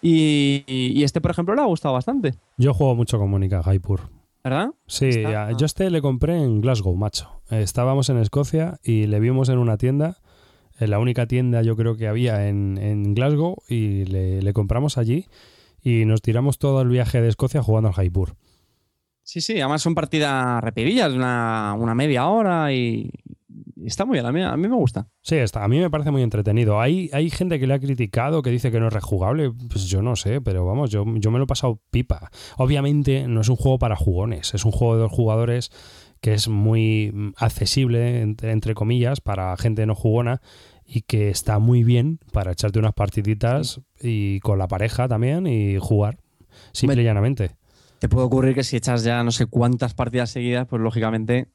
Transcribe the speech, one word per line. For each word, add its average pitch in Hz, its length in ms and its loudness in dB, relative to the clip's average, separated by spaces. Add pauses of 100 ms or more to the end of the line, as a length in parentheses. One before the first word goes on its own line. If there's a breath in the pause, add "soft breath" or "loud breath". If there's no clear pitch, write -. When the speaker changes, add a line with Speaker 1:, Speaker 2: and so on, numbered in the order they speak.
Speaker 1:
y, 147 680 4
y, 127 280 -2
y 143 60 4
este, 143 180 2
por 160 120 0
ejemplo, 170 240 -2
le 294 60 2
ha - 20 2
gustado 160 300 0
bastante. 220 400 -2 (240)
Speaker 2:
Yo 131 160 4
juego 135 200 2
mucho 117 240 0
con 101 120 2
Mónica 98 340 0
Jaipur. 95 380 0 (420)
Speaker 1:
¿Verdad? 151 260 -2 (160)
Speaker 2:
Sí, - 220 -2
Speaker 1:
Está 107 400 0
Speaker 2:
a, 117 80 -2
yo 139 100 0
este 190 240 -2
le 165 100 0
compré 143 400 0
en 117 200 2
Glasgow, 104 340 0
macho. - 460 -6 (100)
Eh, 110 120 0
estábamos 127 460 0
en 127 100 2
Escocia 147 680 0
y 107 240 2
le 104 100 0
vimos 127 300 2
en 127 100 2
una 113 200 2
tienda, 143 400 0 (600 soft breath)
en 110 120 0
la 101 100 2
única 120 260 0
tienda 123 360 0
yo 113 120 2
creo 113 220 0
que 110 100 -6
había 107 400 0
en, 101 320 0
en 104 360 -2
Glasgow, 147 420 0 (120)
y 104 360 -2
le, 95 380 -2
le 101 100 0
compramos 110 440 0
allí 123 300 0 (560 soft breath)
y 117 220 2
nos 110 180 2
tiramos 127 360 0
todo 135 240 2
el 123 60 2
viaje 120 320 2
de 117 80 4
Escocia 131 360 0
jugando 110 240 2
al 92 80 -2
Jaipur. 92 400 -2 (880)
Speaker 1:
Sí, - 160 -10
sí, 220 200 -4
además 143 220 0
son 165 140 0
partidas 135 680 0
rapidillas, 139 480 0
de 127 80 -2
una, 113 580 -2
una 113 200 -2
media 139 320 2
hora 180 440 0
y, 117 380 -2 (640)
y 85 140 -14
está - 160 -4
muy 254 100 0
bien, 123 120 0
a 120 40 -2
mí, 156 100 0
a 185 160 -2
mí 175 120 0
me 254 80 0
gusta. 123 320 -2 (120)
Speaker 2:
Sí, - 140 -4
está, 117 300 0
a 101 40 2
mí 131 120 4
me 175 100 0
parece 151 220 -2
muy 135 100 2
entretenido. 107 580 2
Hay, 156 320 0
hay 151 180 0
gente 170 280 -2
que 131 80 0
le 131 80 2
ha 139 60 -2
criticado, 131 640 -2
que 127 80 -2
dice 120 200 0
que 113 80 0
no 113 80 2
es 110 60 0
rejugable, 107 580 0 (180)
pues 98 200 -4
yo 95 120 2
no 120 140 0
sé, 110 260 -2
pero 92 240 -2
vamos, 117 260 0
yo, 104 140 0 (120)
yo 110 160 0
me 120 60 2
lo 135 60 2
he 127 40 -6
pasado 120 320 -2 (100)
pipa. - 400 -4 (260 loud breath)
Obviamente 139 720 2
no 117 140 0
es 107 80 2
un 123 80 2
juego 131 240 2
para 117 160 0
jugones, 95 580 -2
es 98 100 -4
un 110 60 4
juego 117 240 2
de 113 60 2
dos 110 120 2
jugadores 117 600 0 (480 loud breath)
que 107 120 0
es 104 140 0
muy, 110 680 2
mm, 101 240 -6
accesible, 120 840 0
entre, 110 300 -4
entre 110 220 -2
comillas, 120 460 0
para 92 360 -4
gente 110 300 0
no 110 100 0
jugona 120 440 0 (440 loud breath)
y - 160 -6
que 104 300 0
está 107 280 -2
muy 120 240 4
bien 120 380 2 (120)
para 92 200 -2
echarte 104 260 -2
unas 107 160 2
partiditas 110 840 -2 (160)
Speaker 1:
Sí. 104 400 -2
Speaker 2:
y 98 40 -4
con 98 200 0
la 92 80 -2
pareja 110 400 -2
también 131 400 0
y 104 320 0
jugar, 104 380 0 (540 loud breath)
simple 135 200 0
Speaker 1:
Hombre, 120 100 4
Speaker 2:
y 117 40 4
llanamente. 107 500 0 (420 soft breath)
Speaker 1:
te - 120 -2
puede 127 160 2
ocurrir 131 280 2
que 131 100 0
si 127 120 -4
echas 117 280 0
ya 120 200 0
no 120 80 0
sé 117 140 0
cuántas 120 480 0
partidas 120 360 -2
seguidas, 123 380 -2
pues 117 140 -2
lógicamente 113 720 0